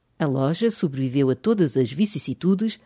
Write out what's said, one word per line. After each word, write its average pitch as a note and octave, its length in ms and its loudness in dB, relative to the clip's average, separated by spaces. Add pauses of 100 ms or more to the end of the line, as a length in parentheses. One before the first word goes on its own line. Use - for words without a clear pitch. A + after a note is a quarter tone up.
(180)
A E3 80 -2
loja D3 460 0
sobreviveu C3+ 580 0
a C3 60 2
todas G3 420 0
as B2 140 2
vicissitudes, F#3+ 920 -2